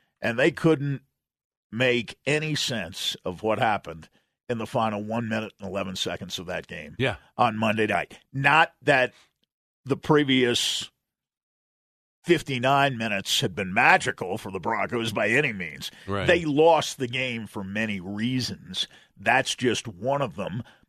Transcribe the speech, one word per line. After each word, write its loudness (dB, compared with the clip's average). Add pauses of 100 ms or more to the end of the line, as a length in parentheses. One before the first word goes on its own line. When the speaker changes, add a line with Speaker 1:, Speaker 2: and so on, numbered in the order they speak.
(220)
Speaker 1:
and -2
they 4
couldn't 0 (720)
make 0
any -2
sense -4
of -6
what 2
happened -2 (400)
in -4
the -6
final -2
one -4
minute -4
and -12
eleven -6
seconds -6
of -12
that -8
game -14
Speaker 2:
Yeah. -2 (220)
Speaker 1:
on 4
Monday 2
night. -2 (140)
Not 2 (100)
that 2 (720)
the 0
previous 2 (1300)
fifty-nine 2
minutes -2
had -2
been -4
magical 2
for -10
the -4
Broncos -2
by 0
any 2
means. -10 (160)
Speaker 2:
Right. -2
Speaker 1:
They 4
lost 4
the -4
game -4
for -8
many -4
reasons. -4 (300)
That's 2
just 0
one -2
of -4
them. -6 (260)